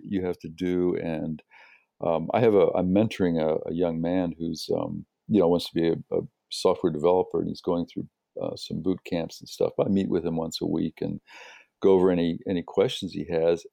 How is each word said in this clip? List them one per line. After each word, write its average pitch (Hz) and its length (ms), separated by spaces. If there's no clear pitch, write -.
you 92 220
have 90 140
to 87 100
do. 90 480
And, 80 440
um, 82 300
I 113 80
have 113 140
a, 90 200
I'm 90 180
mentoring 95 480
a, 78 280
a 85 40
young 82 280
man 87 360
who's, 82 300
um, 82 280
you 107 100
know, 85 80
wants 87 220
to - 40
be 82 140
a, 82 60
a 90 60
software 90 400
developer, 85 480
and 85 80
he's 82 140
going 85 240
through, - 240
uh, 50 140
some - 240
boot 90 240
camps - 340
and - 80
stuff. - 320
I 143 80
meet 98 220
with 87 160
him 82 100
once 82 260
a 87 60
week 82 320
and - 220
go 98 100
over 92 200
any, 85 360
any 87 160
questions 98 500
he 82 180
has. 85 420